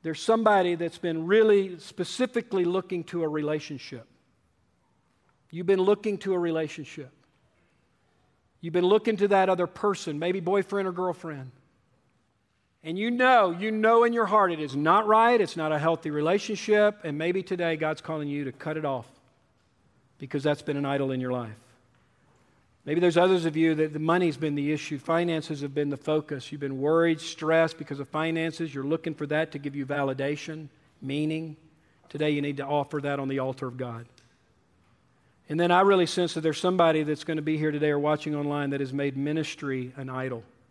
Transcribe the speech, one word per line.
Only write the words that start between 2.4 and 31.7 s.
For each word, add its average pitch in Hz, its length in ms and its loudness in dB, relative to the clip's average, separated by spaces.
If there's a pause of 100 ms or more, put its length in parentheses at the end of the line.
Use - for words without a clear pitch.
looking 180 400 -2
to 170 200 -4
a 156 40 -2
relationship. 151 800 -6 (1400)
You've 170 160 -8
been 190 160 4
looking 202 360 2
to 196 160 -2
a 180 40 0
relationship. 160 720 -4 (1500)
You've 165 140 -10
been 180 120 2
looking 214 320 2
to 202 100 2
that 190 200 4
other 180 180 2
person, 175 520 -4
maybe 180 220 -2
boyfriend 196 460 -2
or 185 60 -4
girlfriend. 165 600 -6 (1300)
And 165 140 -6
you 226 120 -2
know, 240 400 6
you 185 200 -4
know 220 340 6
in 233 80 2
your 233 140 2
heart 190 260 4
it 156 80 -4
is 139 160 -4
not 175 300 4
right, 226 340 6
it's 175 160 -2
not 156 160 -2
a 151 60 0
healthy 160 320 0
relationship, 208 960 2
and 147 120 -6
maybe 175 260 -2
today 175 340 -2
God's 156 240 -4
calling 151 280 -6
you 143 160 -4
to 131 80 -6
cut 156 240 -8
it 156 80 -6
off 131 220 -4 (1120)
because 139 240 -6
that's 147 200 0
been 143 140 -4
an 143 80 -4
idol 139 280 -2
in 127 80 -4
your 127 120 -4
life. 117 240 -8 (1300)
Maybe 156 160 0
there's 175 180 4
others 180 260 4
of 156 120 0
you 160 180 4
that 156 180 0
the 156 60 -6
money's 165 380 2
been 147 180 -2
the 147 180 -2
issue, 147 260 -6
finances 165 640 -2
have 139 140 -8
been 147 160 -2
the 139 60 -6
focus. 151 540 -4
You've 147 100 -10
been 135 200 -6
worried, 160 400 2
stressed 160 580 0
because 143 220 -10
of 135 80 -10
finances. 160 680 -4
You're 139 100 -6
looking 160 300 -4
for 151 120 -8
that 156 260 -2
to 147 60 -10
give 139 180 -8
you 143 80 -4
validation, 143 840 -4 (340)
meaning. 151 540 -4 (520)